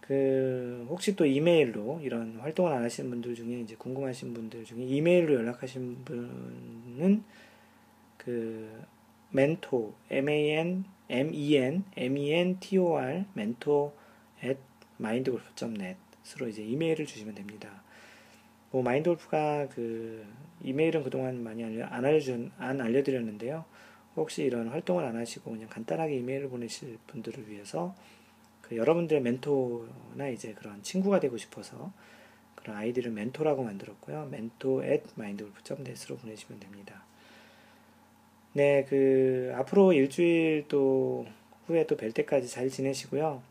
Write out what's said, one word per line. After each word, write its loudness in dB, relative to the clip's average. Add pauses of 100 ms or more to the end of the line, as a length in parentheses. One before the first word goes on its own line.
그 0
혹시 0
또 6
이메일로, 4
이런 -4
활동을 0
안 0
하시는 -4
분들 -6
중에, -8
이제 -12
궁금하신 -8
분들 -10
중에 -10
이메일로 6
연락하신 -4
분은 -2 (920)
그 -6 (480)
멘토, 2 (160)
엠에이엔 0 (120)
M 0
E 4
N, 4 (120)
M 0
E 0
N 2
T 0
O 4
R, -2
멘토 0 (480)
앳 -2 (400)
마인드골프 -2
점 -6
넷으로 -10
이제 -10
이메일을 0
주시면 -12
됩니다. -16 (880)
뭐, 0
마인드골프가 0
그, -8 (360)
이메일은 2
그동안 -2
많이 -6
알려-, -6
안 -4
알려준-, 2
안 -4
알려드렸는데요. 0 (500)
혹시 -4
이런 0
활동을 0
안 -4
하시고 -8
그냥 -10
간단하게 -2
이메일을 -4
보내실 -10 (100)
분들을 -12
위해서 -6 (680)
그, -10
여러분들의 4
멘토나 -2
이제 -8
그런 -14
친구가 4
되고 0
싶어서 -12 (640)
그런 -12
아이디를 -2
멘토라고 -2
만들었고요. -8
멘토 -2
앳 0 (120)
마인드골프 -10
점 -10
넷으로 -12
보내시면 -16
됩니다. -20 (1500)
네, 6
그, 4
앞으로 6
일주일 4
또 2 (420)
후에 2
또 0
뵐 -6
때까지 2
잘 -2
지내시고요. -2